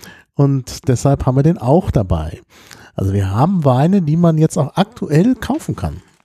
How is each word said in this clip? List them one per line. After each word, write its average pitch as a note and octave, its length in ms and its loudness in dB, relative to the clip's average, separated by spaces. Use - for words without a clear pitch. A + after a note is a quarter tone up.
Und C#3 520 -2
deshalb C#3 380 0
haben C3 100 0
wir C#3 80 4
den E3 140 2
auch D3 340 0
dabei. F2+ 480 -2
Also F#2+ 160 -2
wir G2 200 -2
haben D3+ 340 0
Weine, D#3 360 2
die D3+ 140 0
man E3 220 2
jetzt D#3 200 2
auch C#3+ 200 -4
aktuell F#3+ 580 0
kaufen - 400 -6
kann. D#2+ 220 -8